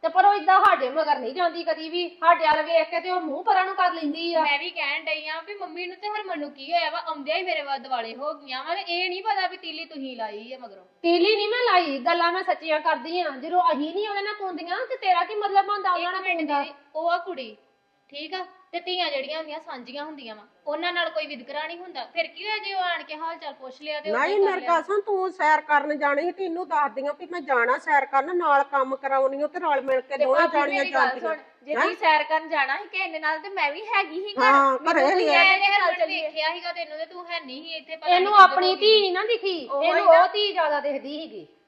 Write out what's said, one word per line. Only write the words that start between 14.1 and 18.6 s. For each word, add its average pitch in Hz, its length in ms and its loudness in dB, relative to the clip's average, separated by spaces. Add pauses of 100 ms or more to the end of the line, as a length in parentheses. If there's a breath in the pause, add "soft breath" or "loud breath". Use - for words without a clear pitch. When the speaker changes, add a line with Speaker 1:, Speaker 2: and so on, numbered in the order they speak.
Speaker 1:
ਨਾਲ 427 120 -4
ਕੁੰਦੀਆਂ 370 440 -6 (120)
ਤੇ 523 80 -6
ਤੇਰਾ 370 260 2
ਕੀ 415 120 -6
ਮਤਲਬ 392 300 0
ਬਣਦਾ 392 240 -2
ਉਹਨਾਂ 349 200 0
Speaker 2:
ਇੱਕ - 20 -4
Speaker 1:
ਨਾਲ 370 100 -4
Speaker 2:
ਮਿੰਟ 370 160 -2
Speaker 1:
ਕੁੰਦਾ? 294 260 -2
Speaker 2:
ਦੀਦੀ, 294 100 -12 (220)
ਉਹ 339 160 -2
ਆ 349 60 2
ਕੁੜੀ, 269 400 -10 (520)
ਠੀਕ 302 240 -12
ਆ, 370 120 -8 (260)